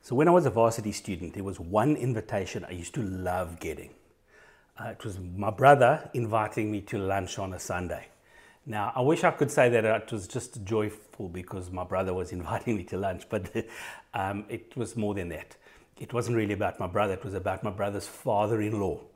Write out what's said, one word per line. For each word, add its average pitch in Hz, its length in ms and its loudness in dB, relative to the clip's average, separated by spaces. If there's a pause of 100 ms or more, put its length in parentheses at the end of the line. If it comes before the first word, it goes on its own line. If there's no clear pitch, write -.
(120)
So 123 40 -2
when 151 120 6
I 175 40 8
was 175 140 8
a 131 40 6
varsity 110 420 4
student, 90 440 -6
there 101 100 -6
was 95 120 -6
one 107 380 2
invitation 110 680 -2
I - 80 -10
used 87 220 -10
to 127 60 -4
love 90 600 -4
getting. - 300 -8 (880)
Uh, 110 120 -8
it 117 160 -12
was 98 120 -6 (200)
my 104 140 0
brother 131 640 8
inviting 110 560 0
me 104 120 -4
to 101 160 -6
lunch 98 420 -2
on 95 140 -4
a 87 60 -10
Sunday. 90 480 -6 (580)
Now, 107 280 -4
I 131 60 -4
wish 156 240 4
I 170 80 6
could 147 180 0
say 127 200 6
that 113 160 4
it 110 260 2
was 98 160 -6
just 110 380 -8
joyful 107 640 -4
because 90 420 -10
my 90 140 -6
brother 92 280 0
was 92 200 -4
<laughs> - 0 -
inviting 107 420 -4
me 90 80 -4
to 95 140 -8
lunch, 95 320 -4
but, 110 360 -4 (480)
um, 101 360 -4
it - 260 -12
was 117 220 -4
more 104 160 0
than 90 160 -4
that. 78 260 -10 (420)
It - 140 -12
wasn't 120 240 -2
really 104 200 2
about 95 220 -2
my 95 100 -4
brother, 98 260 2
it 92 100 -8
was 95 100 -8
about 95 300 -2
my 107 80 -2
brother's 101 340 -4
father-in-law 107 960 0 (160)